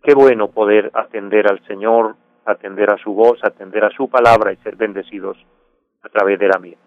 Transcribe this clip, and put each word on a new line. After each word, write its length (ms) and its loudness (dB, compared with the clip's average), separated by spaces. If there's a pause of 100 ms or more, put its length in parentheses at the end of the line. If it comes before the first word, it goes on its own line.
qué 120 4
bueno 360 4
poder 420 0
atender 580 -2
al 160 -6
Señor, 500 -2 (280)
atender 460 -4
a 80 0
su 160 -10
voz, 280 2
atender 420 -4
a 60 0
su 180 -6
palabra 440 2
y 60 -10
ser 180 -14
bendecidos 640 -8 (640)
a 80 -20
través 280 0
de 80 0
la 120 2
mía. 180 -16 (100)